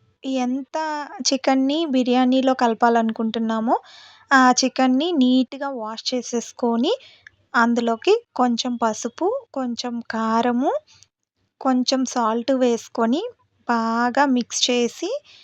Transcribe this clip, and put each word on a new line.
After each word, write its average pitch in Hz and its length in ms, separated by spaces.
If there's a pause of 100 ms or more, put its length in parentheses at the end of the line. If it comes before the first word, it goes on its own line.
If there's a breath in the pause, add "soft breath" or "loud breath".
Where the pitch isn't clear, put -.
(240)
ఎంత 269 840 (240)
చికెన్ని 269 540
బిర్యానీలో 254 680
కలపాలనుకుంటున్నామో 226 1300 (520 loud breath)
ఆ 254 200 (120)
చికెన్ని 262 480
నీట్‌గా 262 560
వాష్ 226 460
చేసేసుకొని 240 760 (640 loud breath)
అందులోకి 233 680 (120)
కొంచెం 247 460
పసుపు, 320 720
కొంచెం 240 460
కారము, 240 720 (880 soft breath)
కొంచెం 262 440
సాల్ట్ 233 480
వేసుకొని 247 720 (440)
బాగా 233 560
మిక్స్ 247 460
చేసి 247 520 (220 soft breath)